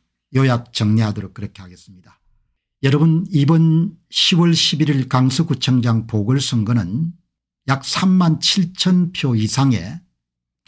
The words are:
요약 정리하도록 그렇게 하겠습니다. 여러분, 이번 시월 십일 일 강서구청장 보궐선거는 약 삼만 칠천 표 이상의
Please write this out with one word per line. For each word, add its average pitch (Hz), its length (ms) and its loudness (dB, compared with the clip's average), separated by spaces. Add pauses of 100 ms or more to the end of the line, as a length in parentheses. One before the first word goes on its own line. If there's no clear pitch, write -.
(360)
요약 127 380 0
정리하도록 107 600 -2
그렇게 98 260 -14
하겠습니다. 90 580 -20 (600)
여러분, 156 500 2
이번 160 640 2 (140)
시월 170 460 2
십일 151 340 0
일 135 180 0
강서구청장 127 1000 0
보궐선거는 117 1040 -2 (540)
약 135 180 -2
삼만 185 560 2
칠천 180 720 0
표 127 220 -2
이상의 110 680 -2 (680)